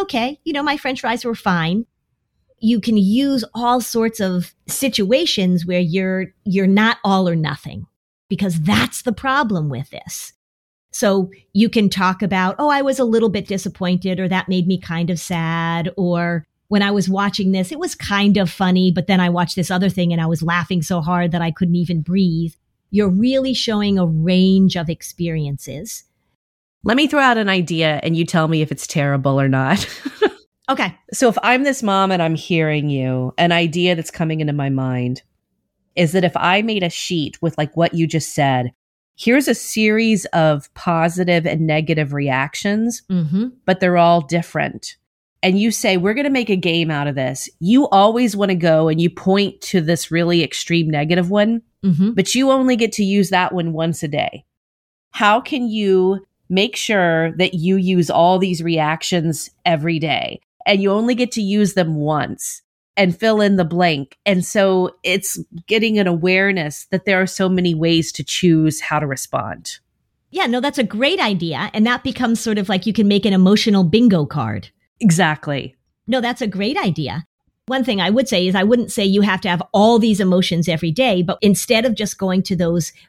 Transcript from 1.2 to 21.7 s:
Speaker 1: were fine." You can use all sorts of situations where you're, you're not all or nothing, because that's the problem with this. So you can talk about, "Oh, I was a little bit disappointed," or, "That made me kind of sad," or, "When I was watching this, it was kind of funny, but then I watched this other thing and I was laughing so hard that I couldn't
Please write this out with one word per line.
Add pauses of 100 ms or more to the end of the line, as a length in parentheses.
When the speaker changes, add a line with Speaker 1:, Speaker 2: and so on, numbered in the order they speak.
Speaker 1:
were
fine." (720)
You
can
use (100)
all
sorts
of (120)
situations
where
you're, (120)
you're
not
all
or
nothing, (440)
because
that's
the
problem
with
this. (580)
So (220)
you
can
talk
about,
"Oh,
I
was
a
little
bit
disappointed,"
or,
"That
made
me
kind
of
sad,"
or, (220)
"When
I
was
watching
this,
it
was
kind
of
funny,
but
then
I
watched
this
other
thing
and
I
was
laughing
so
hard
that
I
couldn't